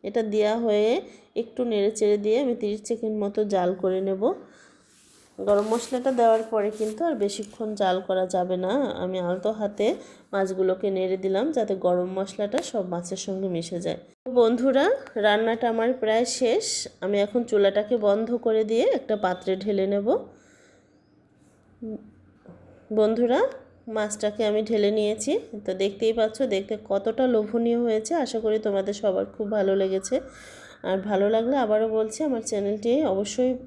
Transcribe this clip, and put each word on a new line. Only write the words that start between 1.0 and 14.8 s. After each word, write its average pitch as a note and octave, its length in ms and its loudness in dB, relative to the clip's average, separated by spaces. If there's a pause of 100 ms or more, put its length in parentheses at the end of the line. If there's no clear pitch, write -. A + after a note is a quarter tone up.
একটু A#3 200 -6 (100)
নেড়েচেড়ে G#3 520 2
দিয়ে G#3+ 200 2
আমি A#3+ 180 0
তিরিশ G#3+ 280 -4
সেকেন্ড A3+ 340 -2
মতো G3+ 160 -2 (140)
জাল F3+ 160 2 (140)
করে F#3 240 2
নেব। F#3+ 160 -2 (1200)
গরম G#3 260 4
মশলাটা B3 460 -2
দেওয়ার A3+ 320 6
পরে G#3+ 180 0 (100)
কিন্তু A3 300 -4
আর D4 140 0
বেশিক্ষণ G#3+ 460 -6 (120)
জাল F#3 160 2 (100)
করা F#3 180 2 (100)
যাবে F3+ 200 0 (100)
না। G3 80 0 (300)
আমি F#3 140 -4 (100)
আলতো F3+ 220 -2 (100)
হাতে G#3 280 -2 (460)
মাছগুলোকে F#3+ 540 0 (100)
নেড়ে F#3 280 0
দিলাম F#3+ 200 0 (120)
যাতে G#3 160 0 (120)
গরম F3+ 320 2
মশলাটা G#3 420 -4 (120)
সব G#3 120 -4 (100)
মাছের F3 320 -6
সঙ্গে F#3+ 300 -4
মিশে E3+ 300 -6
যায়। E3 140 -4 (260)
তো B3+ 60 -8 (100)
বন্ধুরা, B3 440 4 (400)